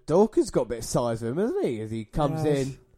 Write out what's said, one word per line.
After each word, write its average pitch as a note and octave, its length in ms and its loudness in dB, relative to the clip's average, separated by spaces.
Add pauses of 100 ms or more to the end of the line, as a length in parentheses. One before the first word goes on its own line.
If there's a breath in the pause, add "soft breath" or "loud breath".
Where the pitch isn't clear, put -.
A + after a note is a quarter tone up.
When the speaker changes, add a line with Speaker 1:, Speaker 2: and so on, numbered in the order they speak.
Speaker 1:
Dawkins G#3 460 4
got C#3+ 120 2
a - 20 -2
bit A2+ 140 -6
of A#2 40 -10
size A#2 380 0
of A#2 80 -2
him, C3+ 80 -4
hasn't D#4+ 260 -2
he, A#2+ 160 -2
as A2 100 -8
he A2+ 140 -6
comes D#3 400 -2
Speaker 2:
Yes. D3 140 2 (100)
Speaker 1:
in? C#3 100 -10 (200)